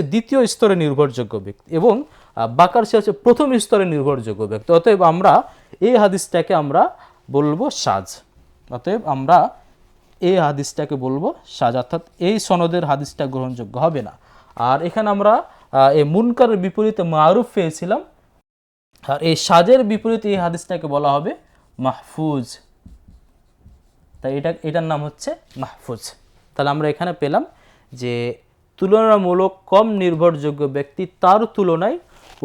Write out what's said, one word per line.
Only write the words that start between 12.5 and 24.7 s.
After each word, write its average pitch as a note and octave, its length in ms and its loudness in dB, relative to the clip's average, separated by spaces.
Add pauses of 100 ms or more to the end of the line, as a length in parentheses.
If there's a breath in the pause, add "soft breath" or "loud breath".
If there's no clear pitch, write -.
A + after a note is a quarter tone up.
হাদিসটা C#3+ 340 -4 (100)
গ্রহণযোগ্য B2+ 400 -8 (100)
হবে D#3+ 240 -2
না। - 40 -16 (580 soft breath)
আর C3+ 80 2 (100)
এখানে G#3+ 260 -4
আমরা, G3+ 280 4
আহ, - 560 0
এই D3 60 4 (100)
মুনকারের A#3 500 2
বিপরীতে G#3+ 380 -2 (120)
মারুফ F3 320 4 (100)
পেয়েছিলাম, F3+ 440 -4 (1120)
আর D3 60 -4 (100)
এই D#3+ 60 0 (120)
সাজের F#3+ 340 6 (100)
বিপরীতে A3 440 -2
এই F#3+ 100 -2
হাদিসটাকে E3+ 500 -6
বলা D3 200 0
হবে D#3+ 180 -4 (520)
মাহফুজ। C#3+ 600 -6 (1700)
তাই C3+ 180 -6
এটা, D#3 120 -4 (180)
এটার D#3+ 240 -4